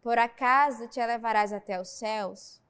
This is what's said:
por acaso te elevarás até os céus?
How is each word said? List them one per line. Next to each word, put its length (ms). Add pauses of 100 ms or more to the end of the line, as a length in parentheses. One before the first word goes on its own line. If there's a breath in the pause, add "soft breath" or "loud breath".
por 180
acaso 680
te 120
elevarás 520
até 300
os 80
céus? 800